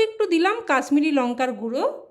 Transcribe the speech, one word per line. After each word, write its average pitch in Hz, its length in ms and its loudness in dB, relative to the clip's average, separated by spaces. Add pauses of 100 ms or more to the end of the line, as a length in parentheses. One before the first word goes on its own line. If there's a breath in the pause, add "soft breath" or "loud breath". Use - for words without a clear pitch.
একটু 440 180 -2 (100)
দিলাম 370 220 2 (140)
কাশ্মীরি 285 480 2
লঙ্কার 247 320 0 (100)
গুঁড়ো 240 240 -4 (260)